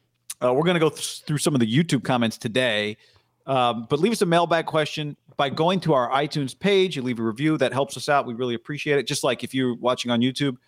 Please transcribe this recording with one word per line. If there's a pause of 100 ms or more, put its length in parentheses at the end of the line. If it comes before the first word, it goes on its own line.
(440)
Uh,
we're
gonna
go
th-,
through
some
of
the
YouTube
comments
today, (480)
um,
but
leave
us
a
mailbag
question (220)
by
going
to
our
iTunes
page.
You
leave
a
review.
That
helps
us
out.
We
really
appreciate
it.
Just
like
if
you're
watching
on
YouTube, (100)